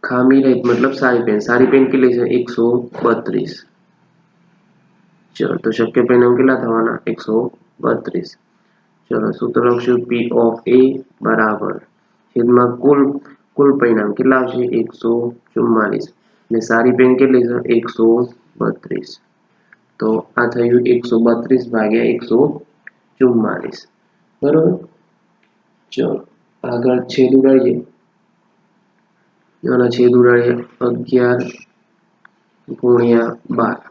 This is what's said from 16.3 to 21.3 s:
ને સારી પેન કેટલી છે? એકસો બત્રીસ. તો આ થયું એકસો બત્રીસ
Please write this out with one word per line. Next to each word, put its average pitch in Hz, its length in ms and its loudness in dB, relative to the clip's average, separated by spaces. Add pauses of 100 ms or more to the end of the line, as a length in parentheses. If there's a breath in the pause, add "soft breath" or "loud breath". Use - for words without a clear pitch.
ને 113 100 0
સારી 117 320 2
પેન 127 240 4
કેટલી 131 260 2
છે? 120 160 -2 (160)
એકસો 113 320 -2 (500)
બત્રીસ. - 540 -8 (880 soft breath)
તો 110 100 -2 (280)
આ 120 100 0
થયું 120 400 0
એકસો 120 320 0
બત્રીસ 117 520 0